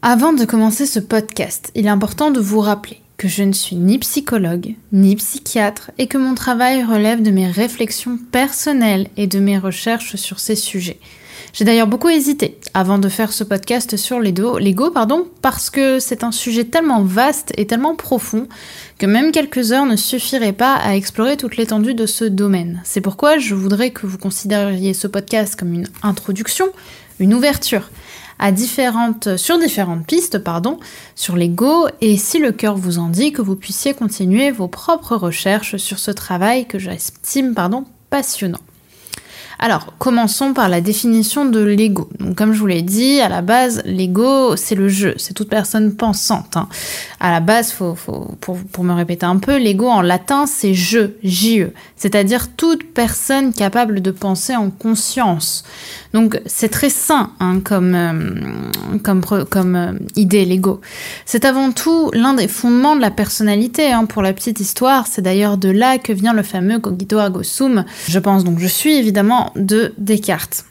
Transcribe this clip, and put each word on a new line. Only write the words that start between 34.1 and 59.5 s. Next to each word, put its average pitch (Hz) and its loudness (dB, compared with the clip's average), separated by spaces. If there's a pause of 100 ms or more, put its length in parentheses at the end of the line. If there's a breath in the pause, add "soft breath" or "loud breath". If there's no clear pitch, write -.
vos 208 -4
propres - -4
recherches 196 -2
sur 190 -6
ce - -6
travail 208 -2
que 202 -8
j'estime, 190 -4
pardon, 214 -2 (240)
passionnant. 262 -4 (1040 loud breath)
Alors, 180 0
commençons 247 0
par 233 2
la 175 2
définition 220 2
de 226 4
l'ego. 208 2 (100)
Donc, 190 -4
comme 214 2
je 214 0
vous 214 0
l'ai 180 2
dit, 233 2
à 220 4
la 180 -2
base, 233 2
l'ego, 202 2
c'est - -2
le 190 2
je, 196 2
c'est - -10
toute 208 -6
personne 214 0
pensante, 214 -2
hein. 165 -2 (560 loud breath)
À 180 2
la 170 2
base, 226 2
faut, 170 -6
faut, - -10 (140)
pour, 180 -8
pour 180 -8
me 180 2
répéter 175 -2
un 180 2
peu, 269 2
l'ego 214 2
en 233 4
latin, 180 2
c'est 208 0
je, 202 2 (120)
J 202 2
E, 170 -2 (220 loud breath)
c'est-à-dire 208 0
toute 330 0
personne 262 0
capable 208 0
de 185 0
penser 190 -4
en 202 0
conscience. 208 -2 (520 loud breath)
Donc, 220 2
c'est - -2
très 285 0
sain, - 0
hein, 185 2
comme, 185 2
euh, 92 -4
comme 196 2
pre-, 196 0
comme, 180 0